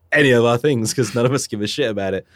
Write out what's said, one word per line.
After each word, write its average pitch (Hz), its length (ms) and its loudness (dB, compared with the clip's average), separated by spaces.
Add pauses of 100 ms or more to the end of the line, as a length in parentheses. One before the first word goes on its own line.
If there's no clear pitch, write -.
(100)
any 147 200 4
of 117 160 6
our 120 100 2
things, 120 380 -2
'cause 120 200 -2
none 120 120 0
of 123 60 0
us 131 140 -2
give 104 140 -8
a 104 60 -2
shit 120 240 -4
about 98 240 -4
it. 92 220 -8